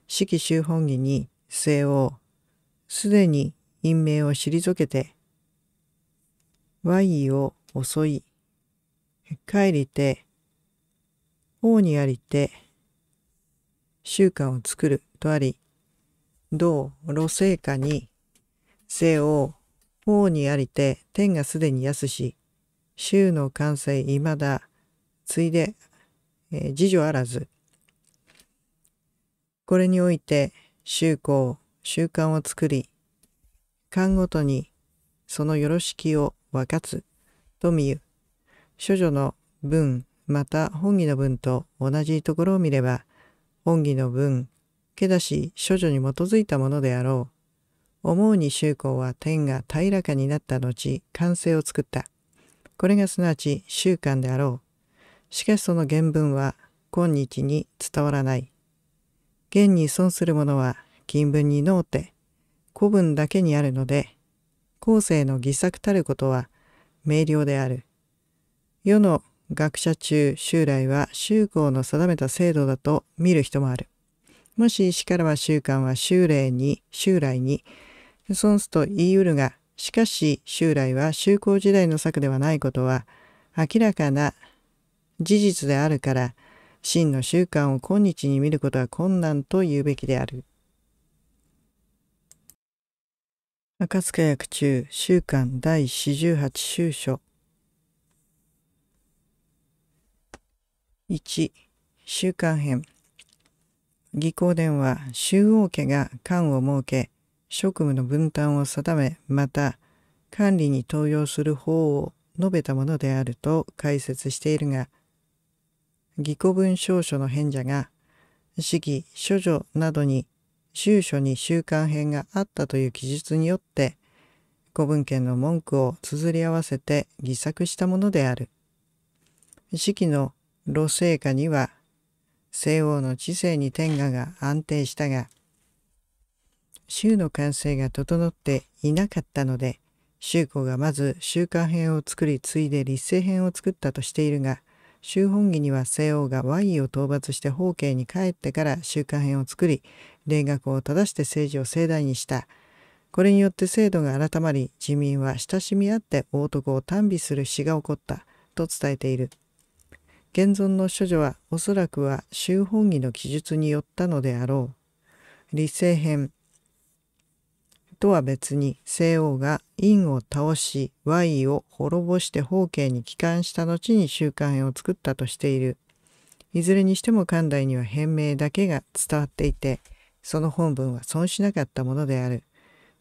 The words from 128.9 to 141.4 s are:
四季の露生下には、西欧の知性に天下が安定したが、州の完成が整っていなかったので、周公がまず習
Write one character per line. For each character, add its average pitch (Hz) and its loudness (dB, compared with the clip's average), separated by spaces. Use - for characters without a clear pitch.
四 202 -2
季 180 0
の 139 0
露 151 0
生 170 0
下 135 -2
に 143 0
は、 143 0
西 156 0
欧 147 0
の 127 -2
知 - -8
性 175 -2
に 139 -2
天 156 -2
下 139 0
が 127 -6
安 147 -2
定 147 -2
し - -10
た 147 -4
が、 127 -4
州 214 0
の 170 0
完 147 -2
成 147 -4
が 131 -2
整 170 -2
っ 170 -2
て 135 -4
い 147 0
な 196 0
か 165 -6
っ - -8
た 139 -2
の 131 -2
で、 131 -6
周 165 0
公 139 -6
が 127 -2
ま 147 0
ず 139 -2
習 - -2